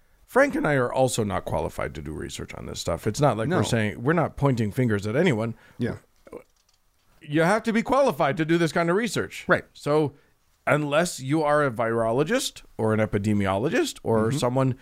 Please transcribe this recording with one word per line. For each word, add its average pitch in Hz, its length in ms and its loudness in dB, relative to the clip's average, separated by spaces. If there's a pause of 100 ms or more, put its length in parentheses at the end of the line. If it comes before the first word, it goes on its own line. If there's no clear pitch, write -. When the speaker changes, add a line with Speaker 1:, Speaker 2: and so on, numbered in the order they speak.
(260)
Speaker 1:
Frank 277 300 2
and 311 100 -2
I 147 100 2
are 123 160 0
also 123 340 0
not 92 180 -4
qualified 78 520 -4
to 80 60 -10
do 73 120 -10
research - 420 -12
on - 120 -12
this - 120 -10
stuff. - 260 -4
It's 110 140 -2
not 139 180 2
like 113 120 -2
Speaker 2:
No. 180 80 0
Speaker 1:
we're 131 60 2
saying, 107 380 -2
we're 139 120 2
not 156 240 0
pointing 117 340 2
fingers 107 340 0
at 110 120 -2
anyone. 117 380 0 (220)
Speaker 2:
Yeah. 113 200 -4 (1200)
Speaker 1:
You 147 200 0
have 208 220 2
to 226 100 -2
be 226 100 0
qualified 170 540 2
to 156 80 0
do 165 120 2
this 170 140 2
kind 170 180 0
of 175 60 2
research. 196 500 -4
Speaker 2:
Right. 170 280 2
Speaker 1:
So 147 400 0 (520)
unless 151 540 0
you 139 240 0
are 147 220 2
a 139 60 0
virologist 117 920 0 (160)
or 110 160 2
an 110 80 2
epidemiologist 107 1040 0
or 110 260 2
Speaker 2:
Mm-hmm. 131 80 -2
Speaker 1:
someone 131 440 2